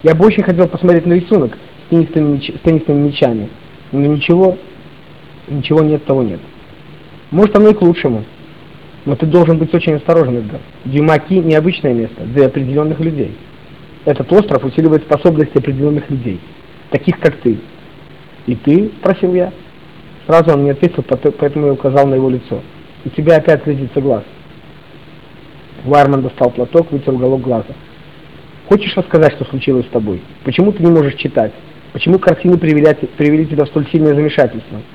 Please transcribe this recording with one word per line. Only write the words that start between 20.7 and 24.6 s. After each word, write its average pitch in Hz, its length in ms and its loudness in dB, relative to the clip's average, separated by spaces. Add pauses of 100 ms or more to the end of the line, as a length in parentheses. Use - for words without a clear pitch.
ответил, 143 320 -2
пот-, 139 360 -2
поэтому 147 300 -2
я 139 40 2
указал 139 340 0
на 135 80 0
его 131 140 0
лицо. 123 320 -6 (460)
"У - 20 -8
тебя 156 280 2
опять 151 280 2
слезится 139 380 -4
глаз". 120 220 -2 (1600)